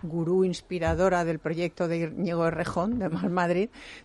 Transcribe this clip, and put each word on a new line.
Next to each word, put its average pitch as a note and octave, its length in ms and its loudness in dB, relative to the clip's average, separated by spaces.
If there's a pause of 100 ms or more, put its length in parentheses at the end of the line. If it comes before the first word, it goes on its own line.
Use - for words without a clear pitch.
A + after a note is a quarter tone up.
gurú E3+ 440 0
inspiradora F3 800 2
del D#3+ 140 0
proyecto E3+ 480 -2
de E3+ 120 0
Íñigo E3 480 0
Errejón, F3+ 500 0
de F#3+ 120 -2
Mal F3+ 200 -2
Madrid, F3+ 400 2 (360)